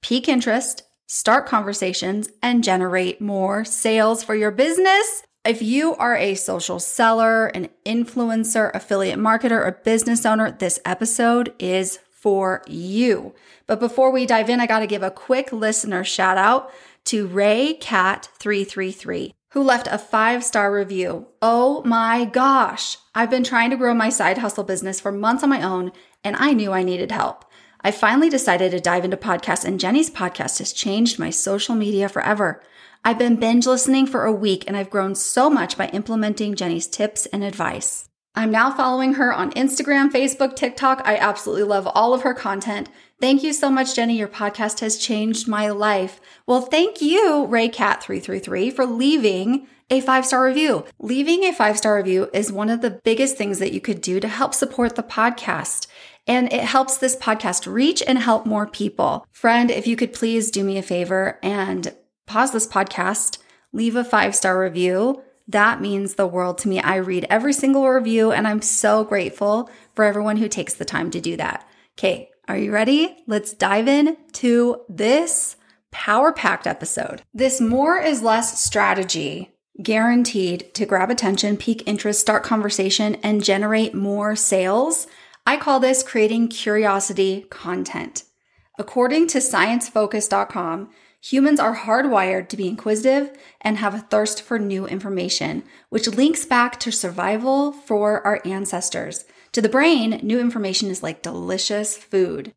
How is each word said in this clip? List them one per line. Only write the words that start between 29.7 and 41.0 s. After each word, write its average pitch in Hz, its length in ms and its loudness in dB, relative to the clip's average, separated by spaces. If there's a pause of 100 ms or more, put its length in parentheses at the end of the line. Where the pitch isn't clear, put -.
Jenny's 247 300 2
podcast - 480 -6
has 190 140 -6
changed 226 460 0
my 165 120 -4
social 202 460 -2
media 202 320 0
forever. 202 520 -2 (440)
I've 233 140 2
been 240 180 4
binge 233 300 4
listening 262 400 4
for 262 180 -2
a 220 80 2
week, 196 340 0
and 202 100 -4
I've 196 140 -2
grown 196 240 -2
so 254 340 2
much 233 300 0
by 196 100 -2
implementing 214 680 -2
Jenny's 170 320 -4
tips 208 380 -4
and 202 180 -4
advice. - 640 -6 (260)
I'm 220 160 0
now 226 200 4
following 262 440 0
her 262 180 2
on - 200 -2
Instagram, 277 600 2
Facebook, 269 440 0
TikTok. 262 500 0